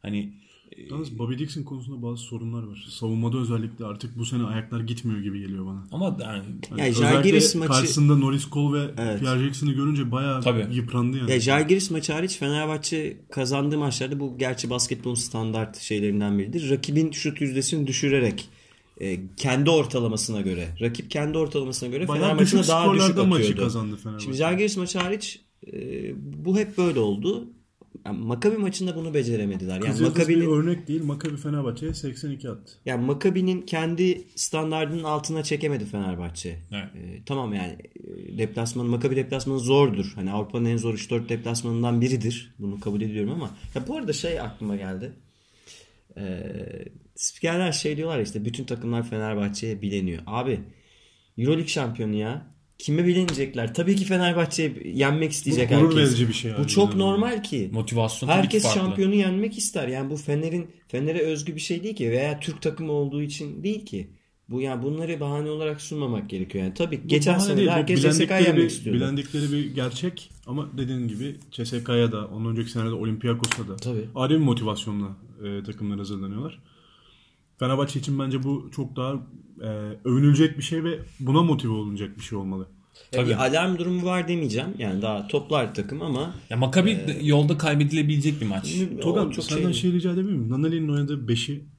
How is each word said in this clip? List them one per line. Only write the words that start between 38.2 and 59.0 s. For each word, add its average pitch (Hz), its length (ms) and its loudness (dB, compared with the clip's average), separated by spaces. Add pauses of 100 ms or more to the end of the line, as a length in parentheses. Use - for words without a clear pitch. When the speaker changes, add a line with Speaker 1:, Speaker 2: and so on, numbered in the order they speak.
Speaker 3:
deplasman, 117 480 -2
Maccabi 120 300 2
deplasmanı 131 440 -2
zordur. 120 540 4
Hani 95 180 -4
Avrupa'nın 104 320 -2
en 117 120 2
zor 113 180 0
üç - 160 -8
dört 117 180 0
deplasmanından 117 720 0
biridir. 117 580 -2
Bunu 101 220 -6
kabul 104 200 -2
ediyorum 107 320 -2
ama 170 180 -6 (240)
ya 123 140 -6
bu 302 80 -6
arada 214 160 -4
şey 165 280 -4
aklıma 107 360 -6
geldi. 95 360 -8 (1040)
Ee, - 680 -8 (300)
spikerler 170 580 0
şey 151 240 -2
diyorlar 160 200 -2
ya 117 60 2
işte, 104 220 -4
"Bütün 120 200 -4
takımlar 117 460 -2
Fenerbahçe'ye 107 720 -2
bileniyor." 92 440 -2
Abi, 117 340 -2 (800)
Euroleague 151 300 2
şampiyonu 117 480 -2
ya. 113 340 -4 (280)
Kime 165 280 0
bilenecekler? 135 680 0
Tabii 180 220 4
ki 190 80 2
Fenerbahçe'yi 165 920 0
yenmek 147 340 4
isteyecek 123 380 2
Speaker 2:
Bu 123 40 6
gurur 147 100 10
Speaker 3:
herkes. 156 260 6
Speaker 2:
verici 120 180 4
bir 113 40 0
şey 113 200 -4
Speaker 3:
Bu - 60 -4
Speaker 2:
yani. 143 100 2
Speaker 3:
çok 202 280 4
normal 208 460 2
ki. 120 300 -4
Speaker 1:
Motivasyon 113 560 -2
tabii 170 80 6
ki 196 60 6
Speaker 3:
Herkes 208 200 4
Speaker 1:
farklı. 208 180 4
Speaker 3:
şampiyonu 196 340 2